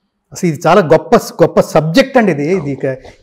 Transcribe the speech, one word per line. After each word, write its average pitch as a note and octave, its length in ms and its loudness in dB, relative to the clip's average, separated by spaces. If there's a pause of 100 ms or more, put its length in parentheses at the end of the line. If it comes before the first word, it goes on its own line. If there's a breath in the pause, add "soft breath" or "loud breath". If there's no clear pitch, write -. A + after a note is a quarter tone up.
(340)
అసలు F3 160 -4
ఇది C#3+ 180 -6
చాలా F3+ 140 4
గొప్ప, D#3 340 2
గొప్ప - 440 0
సబ్జెక్ట్ E3+ 580 0
అండి G#3+ 140 2
ఇది. D3 240 -4
ఇది C#3+ 160 -6
ఇక C3+ 140 -8 (380 loud breath)